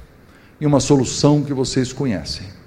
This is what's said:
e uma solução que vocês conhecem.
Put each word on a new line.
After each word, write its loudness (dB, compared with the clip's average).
e -2
uma 4
solução 2
que -6
vocês -2
conhecem. -6